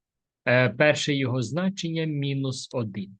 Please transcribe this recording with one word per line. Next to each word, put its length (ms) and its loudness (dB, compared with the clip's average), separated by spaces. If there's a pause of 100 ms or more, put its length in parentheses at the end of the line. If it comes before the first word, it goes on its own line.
(480)
е, 220 6
перше 440 2
його 280 0
значення 640 -2
мінус 680 -4
один. 460 -6